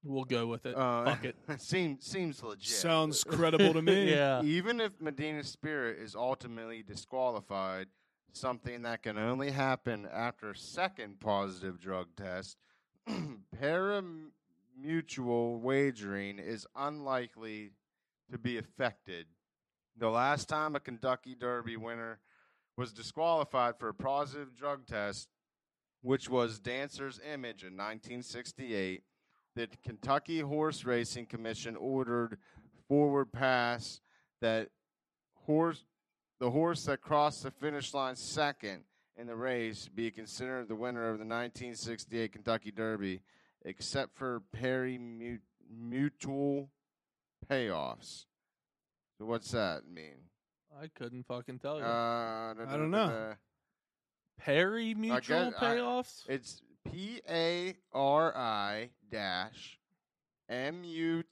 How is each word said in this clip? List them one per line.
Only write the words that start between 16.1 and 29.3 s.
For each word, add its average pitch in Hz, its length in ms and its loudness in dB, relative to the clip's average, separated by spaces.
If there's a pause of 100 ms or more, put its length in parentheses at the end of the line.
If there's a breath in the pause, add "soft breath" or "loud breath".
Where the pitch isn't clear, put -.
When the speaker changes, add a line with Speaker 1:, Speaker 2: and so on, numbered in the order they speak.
Speaker 2:
is 101 280 -8 (100)
unlikely 123 960 -4 (600)
to 117 80 -8
be 120 200 -2
affected. 98 680 -4 (720)
The 113 140 2
last 131 380 2
time 151 280 0
a 135 40 -2
Kentucky 127 540 -2
Derby 120 440 -4
winner 113 420 -8 (560)
was 123 160 -6
disqualified 131 880 2
for 117 100 -4
a 104 60 -4
positive 139 600 -2
drug 135 320 -4
test, 104 420 -4 (720)
which 131 260 0
was 117 320 2
Dancer's 135 580 -6 (140)
Image 120 320 -10
in 92 120 -14
nineteen 110 460 -8
sixty-eight, 104 800 -4 (540)